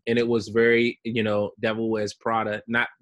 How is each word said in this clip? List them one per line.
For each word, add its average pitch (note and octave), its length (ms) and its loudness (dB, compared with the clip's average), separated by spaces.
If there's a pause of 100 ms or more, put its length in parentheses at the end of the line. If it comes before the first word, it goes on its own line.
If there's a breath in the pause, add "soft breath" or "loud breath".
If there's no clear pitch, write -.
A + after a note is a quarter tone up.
And A#2 120 2
it A#2 80 2
was A2 220 0
very, A#2 540 2
you A2+ 200 -2
know, G#2 280 -2 (100)
Devil A2+ 280 -2
Wears G#2+ 240 -2
Prada, G#2+ 540 -4
not A#2 220 -2 (120)